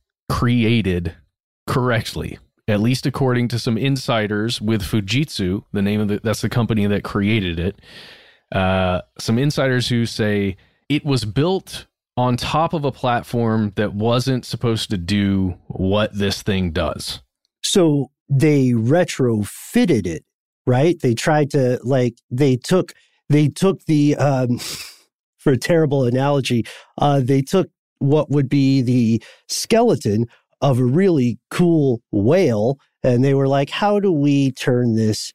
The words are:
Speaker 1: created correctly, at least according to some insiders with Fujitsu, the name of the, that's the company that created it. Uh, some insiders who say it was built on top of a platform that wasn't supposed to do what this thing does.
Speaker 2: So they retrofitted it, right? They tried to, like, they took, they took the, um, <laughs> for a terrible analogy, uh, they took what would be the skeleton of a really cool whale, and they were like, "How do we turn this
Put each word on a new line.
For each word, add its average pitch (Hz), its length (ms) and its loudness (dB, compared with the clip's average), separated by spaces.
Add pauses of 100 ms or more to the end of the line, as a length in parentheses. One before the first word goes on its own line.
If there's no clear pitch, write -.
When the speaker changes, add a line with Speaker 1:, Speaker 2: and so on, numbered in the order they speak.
(280)
Speaker 1:
created 107 880 0 (520)
correctly, 117 680 -2 (300)
at 104 140 0
least 123 240 0
according 123 420 -2
to 117 120 -4
some 113 180 -2
insiders 113 840 -2
with 107 220 -2
Fujitsu, 104 880 -4
the 104 100 -2
name 104 200 0
of 107 80 -2
the, 104 120 -2
that's 107 200 -2
the 110 80 -2
company 110 380 0
that 101 160 -2
created 101 560 -2
it. 87 200 -4 (720)
Uh, 92 500 0 (160)
some 113 200 -2
insiders 135 500 0
who 120 180 0
say 104 520 -2 (320)
it 147 160 -2
was 135 180 0
built 165 640 -4 (320)
on 123 180 2
top 151 380 -2
of 151 100 -4
a 139 80 -2
platform 117 840 -2
that 104 160 -2
wasn't 120 520 0
supposed 117 440 -4
to 107 80 -2
do 95 600 0 (100)
what 98 460 0
this 101 280 -4
thing 95 300 -2
does. 80 500 -6 (420)
Speaker 2:
So 151 480 2 (160)
they 139 440 4
retrofitted 123 1300 0
it, 80 200 -8 (420)
right? 135 320 2
They 127 140 0
tried 151 380 0
to, 127 320 0
like, 123 320 0 (140)
they 131 280 2
took, - 340 0 (380)
they 147 180 4
took 190 380 -2
the, 147 320 2
um, 131 420 0 (380)
<laughs> - 400 -20
for - 160 2
a 226 40 2
terrible 156 460 0
analogy, 127 600 0 (320)
uh, 143 240 2
they 135 200 2
took 180 280 0 (300)
what 139 300 2
would 139 200 0
be 135 320 2
the 117 420 2 (240)
skeleton 143 800 0 (340)
of 143 180 2
a 131 60 2
really 135 560 2 (100)
cool 151 520 2 (100)
whale, 120 680 2 (240)
and 123 220 2
they 139 100 2
were 135 140 2
like, 139 220 0
"How 208 320 0
do 196 100 2
we 143 400 2
turn 123 440 0
this 110 400 -2